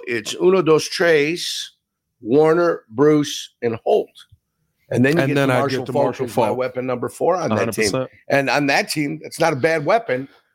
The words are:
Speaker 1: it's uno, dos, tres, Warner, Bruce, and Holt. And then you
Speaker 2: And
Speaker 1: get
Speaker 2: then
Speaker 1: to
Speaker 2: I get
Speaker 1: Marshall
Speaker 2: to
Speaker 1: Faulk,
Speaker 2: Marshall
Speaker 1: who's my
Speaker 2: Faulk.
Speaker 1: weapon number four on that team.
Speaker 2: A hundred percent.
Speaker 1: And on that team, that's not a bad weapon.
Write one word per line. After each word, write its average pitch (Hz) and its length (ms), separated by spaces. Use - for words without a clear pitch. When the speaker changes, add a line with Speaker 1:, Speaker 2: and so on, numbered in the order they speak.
Speaker 1:
it's 117 300
uno, 185 260
dos, 156 260
tres, 160 840
Warner, 156 680
Bruce, 147 720
and 113 220
Holt. - 260
And 117 140
then 143 100
you - 60
Speaker 2:
And 135 80
Speaker 1:
get 135 60
Speaker 2:
then 139 120
Speaker 1:
to 131 60
Speaker 2:
I 123 40
get - 40
Speaker 1:
Marshall 131 240
Speaker 2:
to 131 80
Speaker 1:
Faulk, 139 120
Speaker 2:
Marshall 127 220
Speaker 1:
who's 113 100
my 117 100
Speaker 2:
Faulk. 110 100
Speaker 1:
weapon 127 280
number 123 240
four 165 260
on 160 140
that 107 60
team. - 0
Speaker 2:
A - 100
hundred 113 100
percent. 110 340
Speaker 1:
And 139 200
on 143 180
that 175 220
team, 156 340
that's - 160
not 160 140
a - 20
bad 160 300
weapon. 135 420